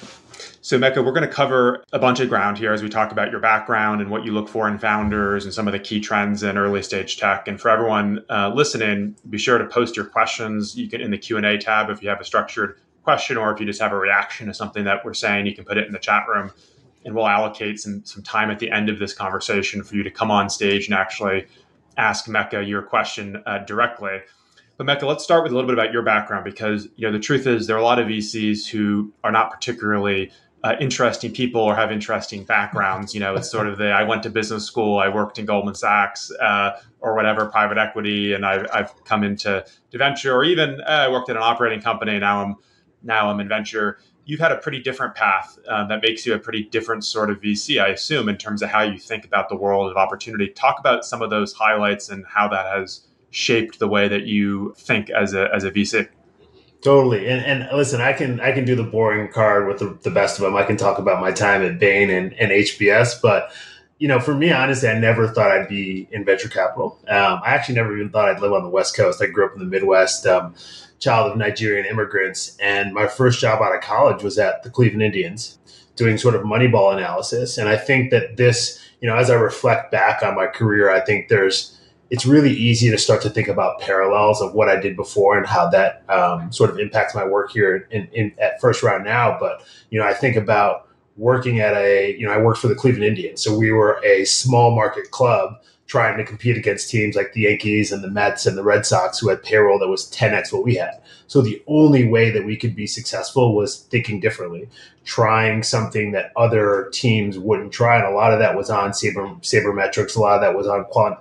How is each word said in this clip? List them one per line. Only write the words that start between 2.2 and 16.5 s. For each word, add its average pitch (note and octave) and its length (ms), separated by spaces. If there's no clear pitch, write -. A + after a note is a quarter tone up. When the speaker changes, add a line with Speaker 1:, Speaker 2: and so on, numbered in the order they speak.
Speaker 1:
ground G#2 300
here G#2+ 160
as G#2+ 100
we G#2+ 60
talk G#2+ 240
about G#2+ 180
your G#2+ 80
background G#2+ 640
and G2+ 100
what G#2+ 140
you G#2+ 80
look G#2+ 160
for A2 180
in G#2 100
founders G#2 680
and F#2+ 80
some A2 120
of G2+ 60
the G2 80
key G#2 220
trends G#2 420
in G2+ 140
early G2+ 260
stage F#2+ 320
tech. G2 320
And G2+ 140
for A#2 80
everyone, G#2+ 600
uh, G#2 240
listening, G#2+ 640
be G#2 80
sure A#2+ 200
to G#2+ 80
post A#2 300
your G#2 80
questions. G#2+ 720
You A#2+ 140
can, A#2 100
in A#2+ 100
the G2+ 80
Q A2 200
and G#2 80
A G#2 120
tab, G#2+ 320
if G2+ 140
you G#2 60
have G2+ 100
a - 60
structured - 560
question C#3+ 340
or G#2+ 160
if G#2+ 80
you G#2+ 40
just G2+ 140
have G#2 140
a G2+ 40
reaction G2 500
to F#2+ 60
something G#2 300
that G2 220
we're G2+ 80
saying, G2+ 320
you G2+ 100
can G2+ 80
put G#2 140
it G#2+ 100
in G#2 60
the F#2+ 60
chat G#2 280
room, G2+ 240